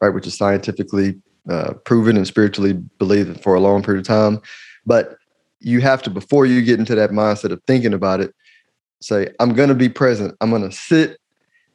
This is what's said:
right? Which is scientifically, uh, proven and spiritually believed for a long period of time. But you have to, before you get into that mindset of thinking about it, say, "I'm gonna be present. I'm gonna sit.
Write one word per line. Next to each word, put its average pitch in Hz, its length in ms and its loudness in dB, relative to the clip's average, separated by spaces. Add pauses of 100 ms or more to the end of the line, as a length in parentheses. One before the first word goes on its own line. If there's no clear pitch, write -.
right? 104 80 2
Which 95 160 -4
is 90 100 -10
scientifically, 98 840 -2 (280)
uh, 85 260 -6 (120)
proven 113 320 2
and 95 80 0
spiritually 101 480 0 (240)
believed 95 460 -2
for 98 100 2
a 92 60 4
long 101 240 2
period 98 160 -2
of 92 80 -10
time. 107 340 2 (460)
But 117 300 0 (420)
you 120 220 0
have 135 220 2
to, - 60 -10
before 131 380 2
you 123 160 2
get 113 160 2
into 110 160 -2
that 104 160 2
mindset 104 400 -2
of 87 160 -10
thinking 120 260 2
about 95 280 -2
it, - 120 -6 (680)
say, 101 260 -2 (120)
"I'm 117 140 2
gonna 139 220 2
be 123 120 2
present. 113 540 -2
I'm 113 80 0
gonna 104 220 -2
sit. - 480 -2 (560)